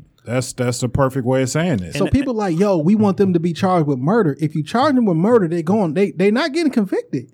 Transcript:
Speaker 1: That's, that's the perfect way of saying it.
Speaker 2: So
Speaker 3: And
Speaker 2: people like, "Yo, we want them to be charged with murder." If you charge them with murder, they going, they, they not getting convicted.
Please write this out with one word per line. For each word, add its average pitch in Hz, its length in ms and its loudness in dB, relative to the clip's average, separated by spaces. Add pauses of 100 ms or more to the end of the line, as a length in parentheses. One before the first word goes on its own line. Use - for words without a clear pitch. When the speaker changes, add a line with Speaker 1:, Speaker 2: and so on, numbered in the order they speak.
(260)
Speaker 1:
That's, 123 260 -4
that's 123 300 -4
the 127 80 -2
perfect 131 360 0
way 131 180 2
of 123 60 -2
saying 151 320 0
it. 82 140 -10
Speaker 2:
So 147 100 -2
Speaker 3:
And - 60 -2
Speaker 2:
people 262 220 0
like, 202 260 -2
"Yo, 196 180 2
we 165 180 2
want 208 220 2
them 196 160 2
to 170 60 2
be 170 140 -2
charged 180 340 0
with 139 120 0
murder." 165 400 0
If 151 160 -2
you 151 80 -4
charge 262 320 0
them 247 100 2
with 180 120 2
murder, 202 320 2
they 175 140 -4
going, 180 300 0
they, 196 180 0
they 185 200 0
not 277 220 0
getting 320 200 0
convicted. 208 600 -4